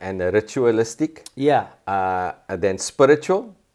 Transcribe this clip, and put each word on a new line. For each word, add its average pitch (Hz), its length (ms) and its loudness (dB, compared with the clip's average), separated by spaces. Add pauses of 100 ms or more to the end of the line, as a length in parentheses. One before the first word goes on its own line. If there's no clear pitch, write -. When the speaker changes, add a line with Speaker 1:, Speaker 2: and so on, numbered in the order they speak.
Speaker 1:
and 95 180 -8
ritualistic? 113 1040 0 (120)
Speaker 2:
Yeah. 135 320 2 (200)
Speaker 1:
Uh, 92 460 -2 (160)
than 95 280 -2
spiritual? 147 800 2 (200)